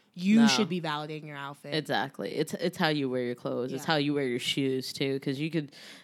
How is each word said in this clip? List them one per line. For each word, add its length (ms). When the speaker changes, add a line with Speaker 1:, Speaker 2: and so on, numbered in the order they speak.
Speaker 1:
You 260
Speaker 2:
No. 40
Speaker 1:
should 220
be 120
validating 460
your 100
outfit. 380
Speaker 2:
Exactly. 560
It's, 240
it's 240
how 100
you 220
wear 120
your 120
clothes. 380
It's 100
Speaker 1:
Yeah. 100
Speaker 2:
how 40
you 180
wear 140
your 100
shoes, 540
too, 260
'cause 220
you 100
could 220